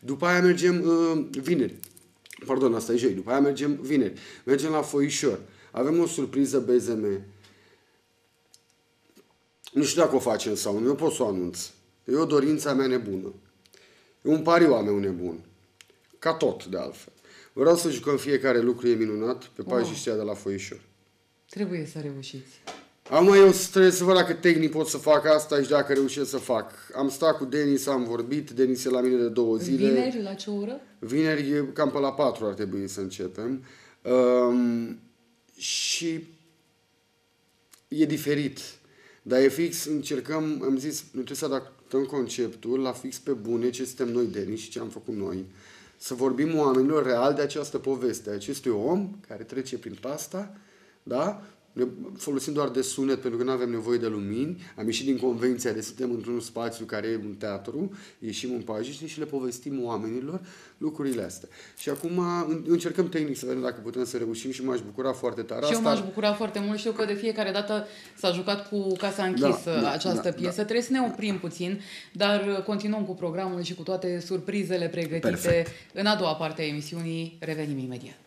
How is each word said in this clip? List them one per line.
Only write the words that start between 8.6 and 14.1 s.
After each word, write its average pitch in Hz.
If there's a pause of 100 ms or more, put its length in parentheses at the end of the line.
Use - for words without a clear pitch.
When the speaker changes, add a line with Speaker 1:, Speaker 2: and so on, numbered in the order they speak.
Speaker 1:
Nu 139
știu 156
dacă 147
o -
facem 110
sau 101
nu, 117
eu 143
pot 151
să -
o 120
anunț. 90 (360)
E 120
o 156
dorință 147
a 143
mea 131
nebună. 101 (880)